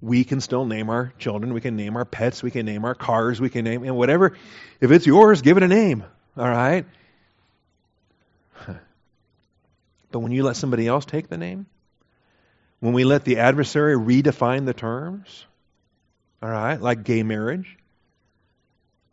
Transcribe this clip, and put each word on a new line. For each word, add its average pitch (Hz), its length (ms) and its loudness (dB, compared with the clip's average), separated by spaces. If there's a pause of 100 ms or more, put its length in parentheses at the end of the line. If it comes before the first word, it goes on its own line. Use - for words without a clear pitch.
We 120 220 0
can 135 180 -2
still 131 240 -4
name 110 260 -6
our 123 280 -4
children. 113 340 -6
We 117 80 -6
can 117 140 -6
name 107 220 -8
our 120 80 -4
pets. - 360 -4
We 123 120 -6
can 120 120 -6
name 107 200 -6
our 123 100 -4
cars. 113 460 -2
We 127 100 -2
can 120 140 -6
name, 117 180 -4
and 131 140 -6
whatever. 151 400 2 (440)
If 131 120 6
it's 165 160 8
yours, 196 340 8
give 156 140 8
it 185 80 4
a 180 40 4
name. 180 360 2 (320)
All 123 120 -2
right? 135 380 0 (1800)
<laughs> 90 100 -14 (1300)
But 120 100 -8
when 117 120 -6
you 135 100 -2
let 127 140 -2
somebody 120 300 -2
else 135 180 -2
take 156 240 -8
the 170 80 -12
name, 185 300 -12 (1120)
when 120 140 -2
we 127 100 2
let 139 200 2
the 113 160 0
adversary 143 540 0
redefine 127 720 0
the 127 80 -4
terms, 156 720 -12 (1000)
all 110 60 -10
right, 113 320 -4
like 113 240 -2
gay 113 180 0
marriage, 110 540 -6 (1400)